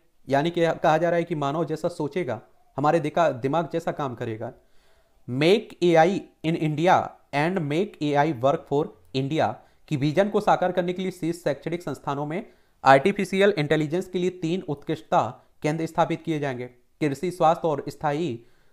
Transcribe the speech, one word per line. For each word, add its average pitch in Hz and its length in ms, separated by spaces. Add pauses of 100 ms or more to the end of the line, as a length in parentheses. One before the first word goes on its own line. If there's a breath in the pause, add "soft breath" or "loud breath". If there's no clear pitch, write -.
(280)
यानी 143 220
कि 170 160
कहा 156 320
जा 170 120
रहा 170 60
है 170 80
कि 170 100
मानव 147 300
जैसा 156 240
सोचेगा, 147 520 (360)
हमारे 156 240
दिका-, 151 340
दिमाग 139 380
जैसा 165 200
काम 135 220
करेगा। 113 380 (800)
Make 160 440 (100)
A 170 120
I 170 240 (260)
in 165 100
India 156 460 (320)
and 170 240
Make 160 440
A 147 140
I 143 260
Work 147 180 (120)
for 147 140 (300)
India 135 380 (340 soft breath)
की 151 80
विजन 151 320
को 208 120
साकार 180 320
करने 180 200
के 185 100
लिए 185 80
शीर्ष 170 280
शैक्षणिक 160 440
संस्थानों 143 440
में 160 260 (320 soft breath)
आर्टिफिशियल 196 760
इंटेलिजेंस 156 500
के 190 100
लिए 180 120
तीन 180 380
उत्कृष्टता 147 800 (160)
केंद्र 160 240
स्थापित 160 360
किए 160 160
जाएंगे। 127 280
कृषि, 147 640
स्वास्थ्य 170 380
और 147 200
स्थायी 147 580 (260 soft breath)